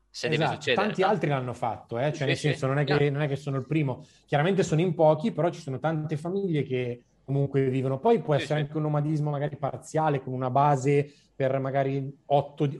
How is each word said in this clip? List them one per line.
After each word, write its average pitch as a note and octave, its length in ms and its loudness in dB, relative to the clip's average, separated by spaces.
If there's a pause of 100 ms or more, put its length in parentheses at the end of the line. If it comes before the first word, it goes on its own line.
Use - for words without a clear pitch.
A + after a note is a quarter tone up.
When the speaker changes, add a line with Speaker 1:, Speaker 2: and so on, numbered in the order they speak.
Speaker 1:
se - 200 -6
deve D#3 160 2
Speaker 2:
Esatto, B2 160 -2
Speaker 1:
succedere, D#3+ 260 0
Speaker 2:
tanti F3+ 140 -4
Speaker 1:
no? F#3 80 2
Speaker 2:
altri E3+ 220 0
l'hanno B2+ 220 -2
fatto, A2+ 460 -6
eh, D3 140 0
cioè, - 20 -4
Speaker 1:
Sì, D3 120 -6
Speaker 2:
nel C3+ 100 0
Speaker 1:
sì, - 60 -8
Speaker 2:
senso, C#3 260 0
non C3+ 100 0
è D3 60 2
che, C#3 120 2
Speaker 1:
chiaro. C#3+ 140 4
Speaker 2:
non C#3+ 120 -2
è D3+ 40 0
che C#3 80 -2
sono C#3+ 220 -4
il C3+ 100 -4
primo. D3+ 380 -2 (200)
Chiaramente E3+ 380 2
sono D#3 180 2
in F3+ 140 2
pochi, D#3 380 4
però E3 180 0
ci - 100 -10
sono C3 200 -8
tante D3+ 360 -2
famiglie E3+ 460 -2
che B2 400 -4 (220)
comunque C3+ 460 0
vivono. C3 280 0
Poi A3+ 220 4
può D3+ 160 2
Speaker 1:
Sì, C#3 60 2
Speaker 2:
essere D3+ 180 -2
Speaker 1:
sì. D3 60 -2
Speaker 2:
anche D3+ 100 -8
un D#3 60 -2
nomadismo D3+ 480 0
magari D3 260 -4
parziale, C#3+ 680 -2
con C3 120 -8
una B2+ 160 -2
base C#3+ 600 4 (240)
per C3+ 240 0
magari C3+ 680 -2
otto, C#3+ 420 0 (120)